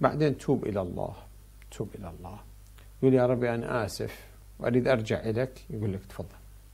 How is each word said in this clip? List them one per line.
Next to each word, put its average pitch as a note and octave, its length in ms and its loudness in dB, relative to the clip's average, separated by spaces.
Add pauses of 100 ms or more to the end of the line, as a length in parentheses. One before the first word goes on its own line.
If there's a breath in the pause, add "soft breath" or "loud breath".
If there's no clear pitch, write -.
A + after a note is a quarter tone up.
بعدين D3 360 4
توب - 280 2
إلى G2 160 -2
الله، - 340 -6 (560)
توب G#2 240 -6
إلى F#2+ 140 -10
الله، F2 300 -14 (640 soft breath)
يقول: C3+ 100 8
"يا B2+ 120 6
ربي، B2 280 2
أنا A#2 320 -2
آسف - 420 -8 (320 soft breath)
وأريد A#2+ 280 2
أرجع A2 320 2
إليك". A#2 500 -2
يقول G#2+ 240 -2
لك: F#2 160 -8
"تفضل، - 280 -12 (360)